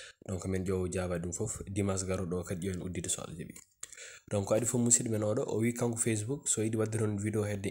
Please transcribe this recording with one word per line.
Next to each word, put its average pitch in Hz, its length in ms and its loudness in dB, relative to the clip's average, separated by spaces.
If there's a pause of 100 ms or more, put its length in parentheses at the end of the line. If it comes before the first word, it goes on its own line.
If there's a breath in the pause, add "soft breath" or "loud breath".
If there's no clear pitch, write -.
(260 loud breath)
Donc 92 200 -4
min 95 180 0
ƴeewo 92 260 0
jaaba 90 280 0
ɗum 87 160 -4
fof, - 340 -4
dimanche 98 380 0
garoɗo 92 340 0
o - 20 -2
kadi 92 260 -4
ƴeewen 90 180 -4
uddide 87 240 -4
so - 120 -2
Allah - 140 -10
jaaɓi. - 180 -10 (760 loud breath)
Donc 101 180 2
ko 110 60 6
adi 113 100 6
fof 120 160 2
musidɗo 117 300 4
men 107 140 2
oɗo, 107 220 2
o - 140 0
wi 117 140 4
kanko 120 240 0
Facebook, 110 500 0
so - 140 2
yiɗi 110 140 2
wadde 110 220 2
toon 107 200 2
vidéo 104 260 0
hedde 101 260 -2